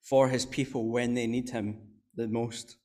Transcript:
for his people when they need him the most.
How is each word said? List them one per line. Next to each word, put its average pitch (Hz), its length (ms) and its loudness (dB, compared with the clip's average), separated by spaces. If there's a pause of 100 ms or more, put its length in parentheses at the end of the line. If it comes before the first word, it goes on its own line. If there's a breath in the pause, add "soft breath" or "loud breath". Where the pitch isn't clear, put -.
for 135 260 6
his 127 180 0
people 120 440 -2
when 120 240 2
they 123 120 0
need 123 240 -2
him 104 380 -6 (260)
the 113 140 -4
most. 113 560 -4